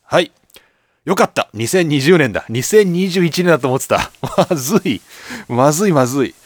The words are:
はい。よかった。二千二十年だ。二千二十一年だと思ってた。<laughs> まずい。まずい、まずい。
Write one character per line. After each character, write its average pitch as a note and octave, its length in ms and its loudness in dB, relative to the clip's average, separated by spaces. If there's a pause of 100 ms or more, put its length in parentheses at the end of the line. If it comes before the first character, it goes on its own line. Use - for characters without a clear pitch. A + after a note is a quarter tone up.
は - 180 0
い。 - 100 -8 (720)
よ - 120 -2
か - 100 2
っ - 80 -18
た。 - 200 -4
二 A2+ 140 -4
千 F3+ 220 0
二 D3 100 2
十 E3 180 4
年 C3 140 2
だ。 F2 160 -6
二 A#2+ 160 -4
千 G3+ 300 2
二 F#3 160 -2
十 F3 160 0
一 F3 180 -2
年 F3+ 40 2
だ D#3 120 2
と C3+ 80 -2
思 B2+ 100 0
っ - 40 -2
て - 80 -12
た。 - 220 -2 (100)
<laughs> D#3+ 280 -2
ま F3+ 60 0
ず D3 320 0
い。 A2+ 140 -4 (480)
ま C3 240 2
ず G3 160 0
い、 - 20 2
ま C3+ 140 2
ず C3 200 -2
い。 - 80 -10 (120)